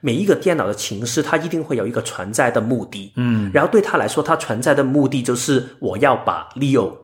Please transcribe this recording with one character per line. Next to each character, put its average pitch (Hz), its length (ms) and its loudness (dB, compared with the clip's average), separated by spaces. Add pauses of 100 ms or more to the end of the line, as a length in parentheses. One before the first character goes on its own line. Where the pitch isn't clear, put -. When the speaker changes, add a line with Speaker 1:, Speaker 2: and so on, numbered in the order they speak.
Speaker 1:
每 123 140 0
一 196 100 0
个 180 100 6
电 170 220 0
脑 113 80 0
的 101 80 -2
程 104 320 -6
式， 151 160 0
他 160 160 0
一 165 100 -2
定 160 160 -2
会 147 120 -4
有 104 100 0
一 117 60 -4
个 127 100 -2
存 95 320 -8
在 127 160 2
的 120 100 2
目 113 260 0
的。 98 300 -14
Speaker 2:
嗯。 117 380 0
Speaker 1:
然 143 100 4
后 175 80 0
对 220 80 6
他 196 160 0
来 123 120 0
说， 160 160 -2
他 165 120 0
存 117 240 -4
在 143 140 2
的 139 100 2
目 135 240 2
的 131 140 0
就 123 140 0
是 127 280 0 (160)
我 110 200 -4
要 135 160 4
把 82 400 -4
Leo 127 360 2 (120)